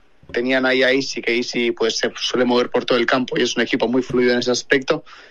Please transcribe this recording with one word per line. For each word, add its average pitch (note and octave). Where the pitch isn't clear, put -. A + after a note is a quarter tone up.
tenían C3
ahí C3
a B2+
Isi, C3
que A#2
Isi, A#2+
pues, A2+
se -
suele -
mover B2
por B2
todo C3
el A#2
campo B2+
y A2
es A#2+
un B2
equipo A#2
muy B2
fluido B2
en B2
ese A#2+
aspecto. C#3